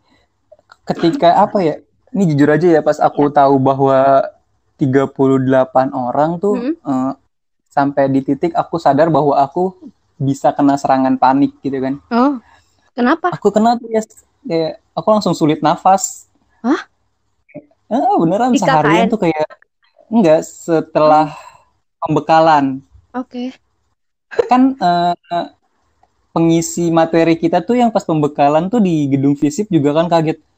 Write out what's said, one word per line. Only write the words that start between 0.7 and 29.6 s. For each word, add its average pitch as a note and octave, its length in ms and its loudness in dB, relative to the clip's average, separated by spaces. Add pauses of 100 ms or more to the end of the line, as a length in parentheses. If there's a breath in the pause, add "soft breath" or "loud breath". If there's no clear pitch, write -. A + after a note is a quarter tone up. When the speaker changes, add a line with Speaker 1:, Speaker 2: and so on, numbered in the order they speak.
Speaker 1:
Ketika E3+ 480 2
apa G#3 240 0
ya? D3 120 0 (360)
Ini F3 240 0
jujur D3 160 4
aja D#3 160 2
ya, D#3 160 4
pas D3+ 160 0
aku D3 320 0
Speaker 2:
Ya. C#3+ 120 2
Speaker 1:
tahu C#3 200 2
bahwa C3+ 640 2 (480)
tiga C3+ 320 0
puluh C3+ 320 0
delapan C3 560 0
orang C#3 480 -2
tuh, G#3 160 -2
Speaker 2:
Mm-mm. C4 240 -6
Speaker 1:
eh, C3 300 -4 (580)
sampai C#3+ 400 -2
di C3+ 160 -2
titik D3 320 -2
aku D#3+ 240 -4
sadar D3 240 2
bahwa D3+ 320 0
aku F3+ 320 -2 (480)
bisa C#3 320 -2
kena C#3+ 240 0
serangan C3 400 0
panik C3+ 480 0
gitu C3+ 160 -6
kan. C3 160 -6 (160)
Speaker 2:
Oh, B3 320 0 (520 soft breath)
kenapa? D4+ 400 -2
Speaker 1:
Aku G3+ 200 -2
kena A#3 240 2
tuh - 80 -18
ya, A3 160 -4 (440)
kayak E3 360 -4 (120)
aku E3+ 200 -6
langsung G3+ 200 0
sulit D#3 280 0
nafas. - 640 0 (360)
Speaker 2:
Hah? C4+ 280 -4 (1000)
Speaker 1:
Eh, F4+ 280 0
beneran G3+ 320 0
Speaker 2:
Di A#3 80 2
Speaker 1:
seharian G3+ 480 0
Speaker 2:
K - 0 -
K - 0 -
N? A3+ 80 -4
Speaker 1:
tuh G#3 80 -2
kayak, D#3 260 -2 (600)
enggak, E3+ 320 2
setelah D#3 880 0
Speaker 2:
Oh. - 80 -18 (640 loud breath)
Speaker 1:
pembekalan. D3+ 800 2 (320)
Speaker 2:
Oke. B3+ 400 -10 (960)
Speaker 1:
Kan, C4 280 2
eh, F3 640 -2 (920)
pengisi E3 560 0
materi E3 480 2
kita F3 240 0
tuh A#3+ 160 -2
yang A#3 160 0
pas F#3+ 80 -2
pembekalan D3+ 640 0
tuh A3+ 160 0
di D#3 240 0
gedung C#3 320 0
visip D#3 320 -4